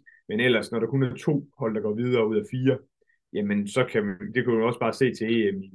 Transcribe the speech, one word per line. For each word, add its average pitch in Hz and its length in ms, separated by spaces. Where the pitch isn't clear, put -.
men 107 100
ellers, 117 320
når 117 80
der 113 80
kun 135 160
er 123 120
to 147 320
hold, 113 160
der 107 60
går 104 140
videre 120 320
ud 110 100
af 143 140
fire, 127 260
jamen 101 340
så 127 240
kan 107 140
man, 101 280
det 120 120
kunne 120 120
man 113 100
også 120 120
bare 113 140
se 123 200
til 110 220
E 104 160
M 95 100
i, 95 140